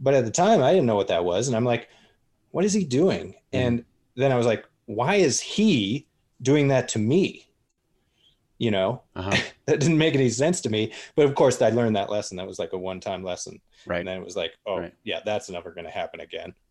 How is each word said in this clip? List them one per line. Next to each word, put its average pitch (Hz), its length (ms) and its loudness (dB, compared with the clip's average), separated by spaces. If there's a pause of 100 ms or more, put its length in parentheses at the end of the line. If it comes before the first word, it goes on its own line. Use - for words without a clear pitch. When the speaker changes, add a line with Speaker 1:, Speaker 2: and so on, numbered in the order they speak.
Speaker 1:
but 135 120 2
at 131 120 4
the 110 60 -6
time 190 300 4
I 131 100 4
didn't 175 160 4
know 107 100 2
what 95 100 0
that 87 160 0
was. 92 240 0
And 127 80 -2
I'm 113 80 0
like, 120 240 -2 (640)
"What 165 140 -2
is 196 80 0
he 208 100 2
doing?" 127 520 0 (180)
Speaker 2:
Mm. 127 80 -2
Speaker 1:
And 120 240 0 (300)
then 131 180 2
I - 20 2
was 120 120 2
like, 110 180 0 (220)
"Why 120 280 -2
is 165 240 2
he 147 680 0 (340)
doing 139 280 4
that 131 200 2
to 117 100 -4
me?" 127 460 0 (1120)
You 113 140 0
know, 101 320 0 (120)
Speaker 2:
Uh-huh. 95 220 -2 (140)
Speaker 1:
<laughs> - 160 -20
that 147 120 2
didn't 156 180 2
make 156 180 2
any 135 140 2
sense 143 320 0
to 120 80 -2
me. 107 220 -2 (240)
But 147 120 6
of 139 80 -2
course, 131 260 4
I 113 80 6
learned 113 260 2
that 98 140 -2
lesson. 104 260 -6
That 92 120 -10
was, 95 120 -10
like, 85 140 -8
a 95 40 -4
one-time 92 460 -8
lesson. 90 380 -10 (240)
Speaker 2:
Right. 87 140 -4
Speaker 1:
And 90 100 -6
then 92 80 -8
it 92 80 -12
was 85 100 -14
like, 85 160 -6 (140)
"Oh, 95 140 -4
Speaker 2:
Right. 85 140 -10 (120)
Speaker 1:
yeah, 92 180 -6
that's 104 260 -4
never 87 220 -12
gonna 82 180 -14
happen 85 300 -8
again." 85 340 -14 (180)